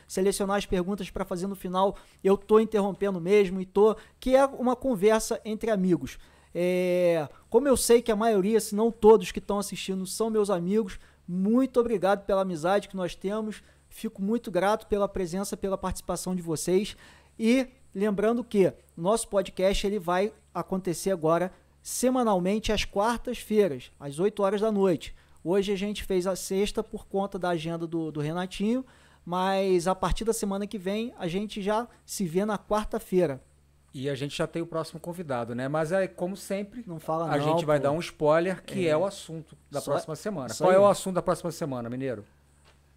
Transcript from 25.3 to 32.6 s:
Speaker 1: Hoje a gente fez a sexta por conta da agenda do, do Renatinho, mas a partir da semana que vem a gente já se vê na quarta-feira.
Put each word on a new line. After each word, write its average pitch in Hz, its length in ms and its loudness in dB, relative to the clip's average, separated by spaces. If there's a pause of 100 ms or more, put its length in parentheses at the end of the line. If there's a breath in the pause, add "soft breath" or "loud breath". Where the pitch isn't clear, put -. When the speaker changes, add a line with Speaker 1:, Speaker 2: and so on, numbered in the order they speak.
Speaker 1:
Hoje 196 280 0
a 196 40 -2
gente 202 280 -6
fez 185 220 -2
a 190 100 -2
sexta 202 480 -2
por - 220 -14
conta 196 320 -4
da 180 100 -4
agenda 165 380 -4
do, 160 260 -4
do 151 80 -6
Renatinho, 190 640 -2 (400 soft breath)
mas 185 640 0
a 185 60 2
partir 185 300 -2
da 220 80 2
semana 202 340 -4
que 214 120 -10
vem 208 400 -4
a 190 80 -6
gente 202 340 -6
já 214 280 -2 (180 soft breath)
se - 180 -6
vê 180 200 0
na 214 120 -2
quarta-feira. 180 840 -2 (500)